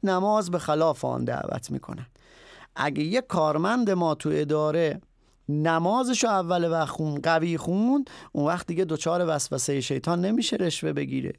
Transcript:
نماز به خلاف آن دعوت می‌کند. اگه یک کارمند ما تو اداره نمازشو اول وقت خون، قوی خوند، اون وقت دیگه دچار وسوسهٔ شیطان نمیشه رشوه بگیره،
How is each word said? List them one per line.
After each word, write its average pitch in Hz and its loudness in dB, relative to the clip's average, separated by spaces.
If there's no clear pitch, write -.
نماز 196 2
به 175 0
خلاف 151 0
آن 123 -2
دعوت - -6
می‌کند. - -8
اگه 147 -2
یک 208 -2
کارمند 175 2
ما 175 2
تو 151 -4
اداره 151 2
نمازشو 175 2
اول 180 2
وقت 160 0
خون، 151 -4
قوی 165 2
خوند، 233 0
اون 147 0
وقت 170 -2
دیگه 180 -2
دچار 165 0
وسوسهٔ 139 -2
شیطان 139 -2
نمیشه 226 0
رشوه 160 -2
بگیره، 135 -4